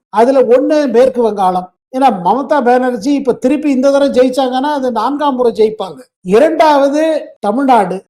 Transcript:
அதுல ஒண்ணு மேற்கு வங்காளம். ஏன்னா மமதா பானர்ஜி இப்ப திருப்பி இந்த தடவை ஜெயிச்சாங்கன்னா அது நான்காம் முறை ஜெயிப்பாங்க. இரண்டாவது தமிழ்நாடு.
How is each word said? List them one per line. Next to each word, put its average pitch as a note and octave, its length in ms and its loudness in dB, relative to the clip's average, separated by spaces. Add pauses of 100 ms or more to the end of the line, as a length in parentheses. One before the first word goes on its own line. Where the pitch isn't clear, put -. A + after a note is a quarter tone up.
அதுல B3 340 2
ஒண்ணு C#4 500 2
மேற்கு B3 300 2
வங்காளம். F#3 500 -2 (260)
ஏன்னா B3+ 260 2
மமதா C4 360 0
பானர்ஜி B3 460 0
இப்ப C#4 260 0
திருப்பி D4 380 -2
இந்த C4 200 0
தடவை C#4 300 2
ஜெயிச்சாங்கன்னா C4 520 -2
அது B3+ 200 -4
நான்காம் C4+ 440 -2
முறை A#3+ 160 0
ஜெயிப்பாங்க. G#3+ 460 -4 (220)
இரண்டாவது D4+ 1040 2 (160)
தமிழ்நாடு. G#3 680 0